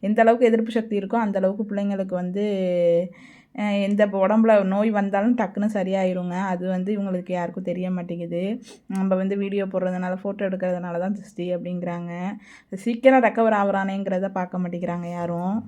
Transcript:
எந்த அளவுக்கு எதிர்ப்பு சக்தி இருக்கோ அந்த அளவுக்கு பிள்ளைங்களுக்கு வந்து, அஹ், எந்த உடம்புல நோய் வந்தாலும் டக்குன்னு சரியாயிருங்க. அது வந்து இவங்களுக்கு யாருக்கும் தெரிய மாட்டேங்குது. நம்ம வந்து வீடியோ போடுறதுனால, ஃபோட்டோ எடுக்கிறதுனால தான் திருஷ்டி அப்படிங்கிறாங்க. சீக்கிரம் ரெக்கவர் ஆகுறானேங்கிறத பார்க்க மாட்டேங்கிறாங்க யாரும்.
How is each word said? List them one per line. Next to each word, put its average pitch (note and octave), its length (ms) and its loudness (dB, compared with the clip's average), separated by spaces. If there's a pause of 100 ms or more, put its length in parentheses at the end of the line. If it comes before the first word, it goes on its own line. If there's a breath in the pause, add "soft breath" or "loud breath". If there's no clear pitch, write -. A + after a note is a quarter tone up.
எந்த G#3+ 200 2
அளவுக்கு A#3 300 8
எதிர்ப்பு A3 200 2
சக்தி A3 280 -2
இருக்கோ G3 200 -2
அந்த G#3 200 0
அளவுக்கு G3+ 280 0
பிள்ளைங்களுக்கு G3+ 480 -2
வந்து, F3+ 320 -2 (1080 loud breath)
அஹ், G3+ 260 0
எந்த G3+ 260 2 (100)
உடம்புல G#3 480 6
நோய் G3+ 260 2
வந்தாலும் G3+ 460 2
டக்குன்னு G3+ 340 -2
சரியாயிருங்க. F#3 760 0
அது F#3 240 -2
வந்து F#3 240 -2
இவங்களுக்கு F#3 400 -4
யாருக்கும் F3 300 -4
தெரிய F3+ 280 -4
மாட்டேங்குது. F3 500 -4 (460 loud breath)
நம்ம F#3+ 280 0
வந்து F#3+ 220 0
வீடியோ G3 300 -2
போடுறதுனால, F#3 480 -2
ஃபோட்டோ G3+ 280 -6
எடுக்கிறதுனால F3+ 560 -4
தான் F#3+ 160 -2
திருஷ்டி - 360 -10
அப்படிங்கிறாங்க. F3 600 -6 (600 loud breath)
சீக்கிரம் A#3+ 500 4
ரெக்கவர் A3 340 2
ஆகுறானேங்கிறத G3 760 -2
பார்க்க F3+ 260 -4
மாட்டேங்கிறாங்க F3 520 -4
யாரும். F3 440 -4 (140)